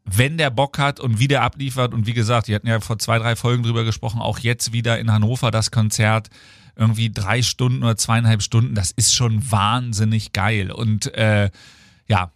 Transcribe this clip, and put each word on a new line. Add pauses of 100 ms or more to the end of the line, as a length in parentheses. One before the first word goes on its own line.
wenn
der
Bock
hat
und
wie
der
abliefert
und
wie
gesagt,
wir
hatten
ja
vor
zwei,
drei
Folgen
drüber
gesprochen,
auch
jetzt
wieder
in
Hannover
das
Konzert, (460)
irgendwie
drei
Stunden
oder
zweieinhalb
Stunden,
das
ist
schon
wahnsinnig
geil.
Und,
äh, (580)
ja,